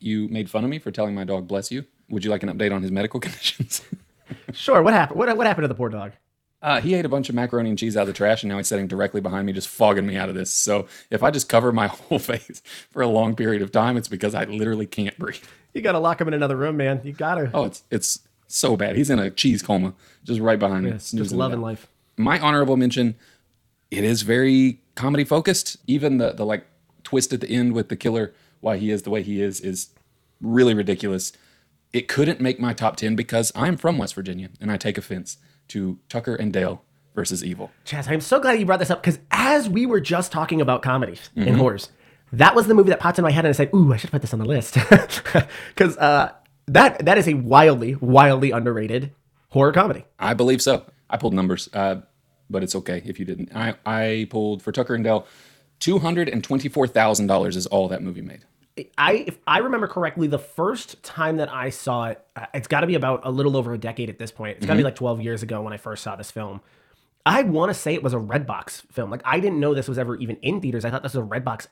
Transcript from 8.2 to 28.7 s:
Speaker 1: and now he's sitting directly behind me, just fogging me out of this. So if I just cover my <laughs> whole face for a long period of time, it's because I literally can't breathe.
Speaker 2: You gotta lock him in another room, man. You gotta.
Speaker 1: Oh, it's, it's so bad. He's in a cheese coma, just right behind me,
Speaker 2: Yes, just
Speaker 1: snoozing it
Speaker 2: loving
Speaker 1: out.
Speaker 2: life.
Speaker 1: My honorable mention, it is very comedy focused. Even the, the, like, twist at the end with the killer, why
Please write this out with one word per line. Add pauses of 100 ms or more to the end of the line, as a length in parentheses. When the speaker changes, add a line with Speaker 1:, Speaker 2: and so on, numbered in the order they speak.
Speaker 1:
and
now
he's
sitting
directly
behind
me,
just
fogging
me
out
of
this.
So (240)
if
I
just
cover
my
<laughs>
whole
face (300)
for
a
long
period
of
time,
it's
because
I
literally
can't
breathe. (300)
Speaker 2:
You
gotta
lock
him
in
another
room,
man.
You
gotta.
Speaker 1:
Oh,
it's,
it's (260)
so
bad.
He's
in
a
cheese
coma, (300)
just
right
behind
me,
Speaker 2:
Yes,
just
Speaker 1:
snoozing
it
Speaker 2:
loving
Speaker 1:
out.
Speaker 2:
life. (320)
Speaker 1:
My
honorable
mention, (760)
it
is
very (140)
comedy
focused. (100)
Even
the,
the,
like, (380)
twist
at
the
end
with
the
killer, (280)
why